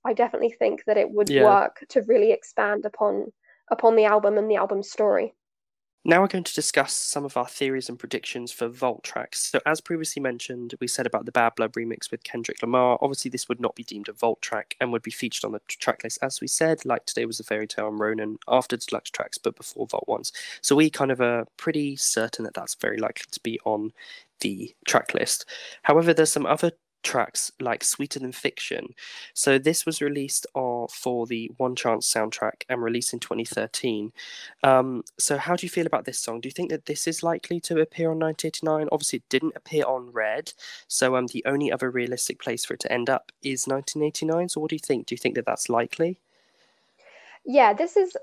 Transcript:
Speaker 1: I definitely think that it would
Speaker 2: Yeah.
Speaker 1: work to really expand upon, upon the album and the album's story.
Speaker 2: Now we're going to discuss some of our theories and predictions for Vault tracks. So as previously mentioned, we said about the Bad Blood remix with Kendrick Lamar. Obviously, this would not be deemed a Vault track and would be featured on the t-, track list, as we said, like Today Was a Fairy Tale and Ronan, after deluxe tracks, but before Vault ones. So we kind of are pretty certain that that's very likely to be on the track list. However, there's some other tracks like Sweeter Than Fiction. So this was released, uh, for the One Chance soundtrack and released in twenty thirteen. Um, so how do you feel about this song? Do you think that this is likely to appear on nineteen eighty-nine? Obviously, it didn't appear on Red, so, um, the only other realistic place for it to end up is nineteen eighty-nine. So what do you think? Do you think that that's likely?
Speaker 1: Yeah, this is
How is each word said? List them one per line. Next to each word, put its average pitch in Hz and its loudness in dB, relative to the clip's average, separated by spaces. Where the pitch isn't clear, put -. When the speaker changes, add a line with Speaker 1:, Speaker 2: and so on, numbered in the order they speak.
Speaker 1:
I 233 0
definitely 233 2
think - 0
that 214 2
it - 4
would 208 2
Speaker 2:
Yeah. 208 6
Speaker 1:
work 202 6
to 240 4
really 220 6
expand 208 0
upon, 208 -2
upon 226 6
the 220 10
album 208 6
and 214 2
the 208 4
album's 202 0
story. - 2
Speaker 2:
Now 170 8
we're 196 6
going 190 -2
to - -6
discuss - 0
some - -4
of 139 -10
our 127 0
theories 135 -2
and 123 -8
predictions 123 -8
for - -4
Vault 123 -2
tracks. - -6
So - 0
as 156 2
previously 160 -6
mentioned, 123 -6
we 123 -4
said 123 -2
about 110 -2
the - -8
Bad 117 4
Blood 113 -2
remix 113 -6
with - -10
Kendrick - -8
Lamar. 123 4
Obviously, 139 -2
this 123 -6
would 123 -4
not 120 -2
be 120 -12
deemed 104 -12
a 107 -10
Vault 113 0
track - -6
and 127 -2
would 117 -2
be 110 -8
featured - -6
on 107 -6
the 107 -8
t-, - -10
track - -2
list, - -8
as 135 -6
we 127 -6
said, 160 0
like 120 -2
Today - -4
Was 113 -6
a 107 -12
Fairy 107 -4
Tale 107 -4
and 107 -4
Ronan, 107 -2
after 123 4
deluxe - -8
tracks, - -6
but - -2
before - -10
Vault - -6
ones. - -4
So - 2
we 151 8
kind 135 0
of 127 0
are 120 2
pretty 147 -2
certain 113 -2
that - -12
that's - -8
very 107 -4
likely - -4
to - -10
be 113 -6
on 107 -2
the - -6
track - 2
list. - -2
However, 165 6
there's 156 4
some 139 0
other 160 2
tracks - -2
like 120 -4
Sweeter - -2
Than 127 -6
Fiction. - -6
So 135 4
this 156 2
was 160 -4
released, 143 -2
uh, 120 -2
for 123 -2
the 117 -6
One 127 0
Chance 117 0
soundtrack 110 -2
and 123 -2
released 117 -2
in 120 -6
twenty 113 -4
thirteen. 110 -4
Um, 131 4
so - 0
how 165 0
do 180 -6
you - -8
feel 170 -2
about 156 0
this - -8
song? 117 -6
Do 120 -8
you 139 -8
think 175 -4
that 156 -6
this 147 -4
is 165 -4
likely 170 -2
to 165 0
appear 160 0
on 160 -2
nineteen 160 -2
eighty-nine? 156 0
Obviously, 147 0
it - -12
didn't 151 0
appear 151 -2
on 123 -4
Red, 110 -4
so, 131 2
um, 127 2
the 131 -6
only 139 0
other 131 -2
realistic 123 -4
place 120 -6
for - -6
it - -10
to - -4
end 120 0
up - -2
is 135 -4
nineteen 135 -2
eighty-nine. 160 0
So 156 -6
what 156 -2
do 160 -2
you - -10
think? 131 0
Do - -8
you - -8
think 107 -2
that 117 -2
that's - -2
likely? 165 0
Speaker 1:
Yeah, 247 8
this 339 0
is 370 4